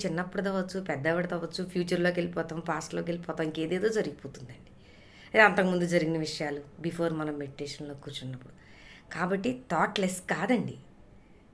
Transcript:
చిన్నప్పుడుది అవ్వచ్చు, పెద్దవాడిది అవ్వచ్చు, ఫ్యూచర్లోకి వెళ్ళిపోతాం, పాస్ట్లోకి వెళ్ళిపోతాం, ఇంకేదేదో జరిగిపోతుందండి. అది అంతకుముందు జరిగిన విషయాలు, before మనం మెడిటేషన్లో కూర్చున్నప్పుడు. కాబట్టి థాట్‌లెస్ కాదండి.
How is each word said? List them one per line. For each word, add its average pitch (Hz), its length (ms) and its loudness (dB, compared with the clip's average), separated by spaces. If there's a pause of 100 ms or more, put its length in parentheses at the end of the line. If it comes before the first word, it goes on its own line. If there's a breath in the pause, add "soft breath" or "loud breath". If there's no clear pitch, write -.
చిన్నప్పుడుది 180 440 -2
అవ్వచ్చు, 190 320 -2
పెద్దవాడిది 170 520 0
అవ్వచ్చు, 170 360 -4
ఫ్యూచర్లోకి 180 500 2
వెళ్ళిపోతాం, 170 400 -2
పాస్ట్లోకి 170 520 -2
వెళ్ళిపోతాం, 165 340 -2
ఇంకేదేదో 160 440 0
జరిగిపోతుందండి. - 840 -4 (600 loud breath)
అది 220 60 8
అంతకుముందు 185 460 8
జరిగిన 165 320 4
విషయాలు, 147 440 -4 (200)
before 165 320 0
మనం 151 240 -2
మెడిటేషన్లో 143 560 -8
కూర్చున్నప్పుడు. 131 600 -12 (600 loud breath)
కాబట్టి 196 480 0 (100)
థాట్‌లెస్ 185 500 2
కాదండి. 175 540 2 (800 loud breath)